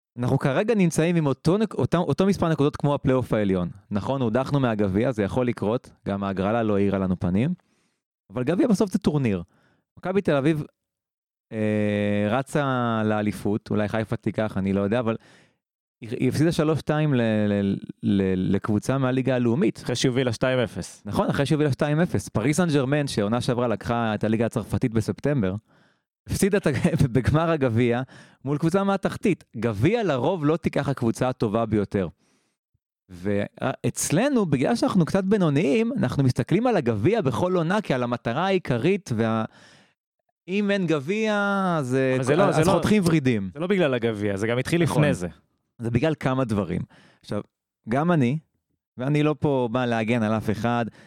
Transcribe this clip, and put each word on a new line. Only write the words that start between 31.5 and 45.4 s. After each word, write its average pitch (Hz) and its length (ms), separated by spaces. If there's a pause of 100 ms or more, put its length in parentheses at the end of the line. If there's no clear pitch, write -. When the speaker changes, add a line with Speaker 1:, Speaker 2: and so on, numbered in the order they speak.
Speaker 1:
ביותר. 101 420 (1040)
ואצלנו, 127 1400
בגלל 143 300
שאנחנו 208 300
קצת 196 180
בינוניים, 202 720
אנחנו 135 260
מסתכלים 151 440
על 233 100
הגביע 127 440
בכל 180 340
עונה 180 260
כעל 127 220
המטרה 120 420
העיקרית, 180 680
וה-, 110 300 (1000)
אם 196 240
אין 196 160
גביע, 185 460 (460)
אז, 127 160
אה, 131 200
Speaker 2:
אבל 131 80
זה 131 120
לא, 185 80
Speaker 1:
אז 185 120
Speaker 2:
זה 156 80
לא, 175 80
Speaker 1:
חותכים 190 340
ורידים. 127 480
Speaker 2:
זה 139 60
לא 170 80
בגלל 180 260
הגביע, 107 440
זה 104 100
גם 120 100
התחיל 165 260
Speaker 1:
נכון. 147 200
Speaker 2:
לפני 143 100
זה. 87 140 (500)